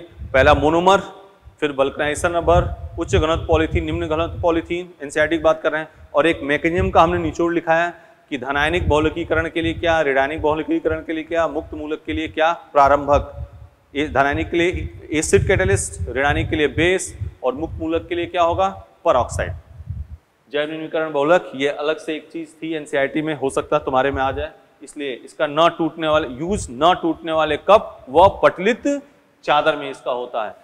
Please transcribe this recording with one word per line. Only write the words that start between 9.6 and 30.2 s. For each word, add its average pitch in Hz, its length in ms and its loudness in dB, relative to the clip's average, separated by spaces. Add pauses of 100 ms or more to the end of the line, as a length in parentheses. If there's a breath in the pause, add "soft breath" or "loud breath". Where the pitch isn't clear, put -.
लिए 165 120 -2
क्या, 165 280 0
ऋणायनिक 139 400 0
बहुलकीकरण 156 600 0
के 165 100 -10
लिए 156 120 -6
क्या, 165 240 0
मुक्त 156 260 -8
मूलक 151 320 -8
के 156 60 -6
लिए 156 180 -4
क्या, 160 220 2 (200)
प्रारंभक, 143 600 4 (640)
ये 147 160 -2
धनायनिक 143 400 0
के 175 60 -4
लिए 170 580 -4
acid 160 320 2
catalyst, 190 640 0
ऋणायनिक 143 420 0
के 165 60 0
लिए 147 140 2
base, 175 440 -2 (280)
और 127 120 0
मुक्त 156 240 -8
मूलक 165 300 -4
के 170 60 -6
लिए 170 120 -4
क्या 175 160 -2
होगा, 175 260 2 (380)
peroxide। 117 480 0 (1000)
जैव 147 180 -2
न्यूनीकरण 160 420 -6
बहुलक, 151 440 2
ये 147 140 -2
अलग 151 280 -4
से 156 180 -8
एक 143 160 -14
चीज 165 200 -12
थी 160 220 -8
एनसीईआरटी 147 480 -2
में, 156 140 -4
हो 135 140 -2
सकता 151 260 -2
है 151 80 -2
तुम्हारे 131 260 2
में 139 120 -2
आ 135 100 0
जाए, 147 200 -8 (300)
इसलिए 143 340 -8
इसका - 300 -4
ना 151 240 4
टूटने 160 380 -2
वाले, 151 220 2
यूज 170 400 -4
ना 147 240 4
टूटने 165 380 -4
वाले 151 260 2
कप - 520 2
व 170 180 6 (140)
पटलित 180 400 2 (640)
चादर 151 320 2
में 143 140 -8
इसका 135 220 -8
होता 123 320 -4